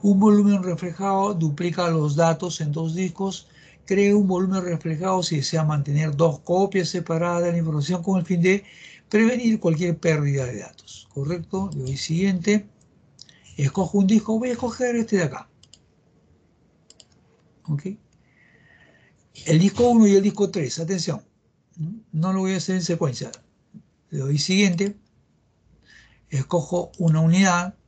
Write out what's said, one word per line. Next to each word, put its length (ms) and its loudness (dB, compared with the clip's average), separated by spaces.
Un 180 4
volumen 440 6
reflejado 720 -2
duplica 540 -2
los 260 0
datos 440 0
en 120 -4
dos 240 -4
discos. 520 -6
Cree 300 2
un 120 4
volumen 360 0
reflejado 580 -4
si 160 -4
desea 260 -2
mantener 520 -2
dos 240 0
copias 500 0
separadas 540 -2
de 80 0
la 80 0
información 420 -2
con 180 0
el 60 -2
fin 160 0
de 220 2
prevenir 500 2
cualquier 400 0
pérdida 460 0
de 140 -8
datos. 540 -20
¿Correcto? 640 -6
Le 80 -6
doy 140 -6
siguiente. 720 0
Escojo 440 0
un 80 4
disco. 320 2
Voy 100 -2
a 40 -2
escoger 420 -4
este 220 0
de 60 2
acá. 260 -6
¿Ok? 160 -6
El 140 4
disco 280 4
uno 200 6
y 80 6
el 80 6
disco 260 0
tres. 300 -6
Atención. 420 -6
No 220 -2
lo 60 0
voy 140 -2
a 40 -2
hacer 180 -4
en 60 -2
secuencia. 500 -4
Le 100 -8
doy 200 -2
siguiente. 580 0
Escojo 680 -4
una 220 2
unidad. 560 2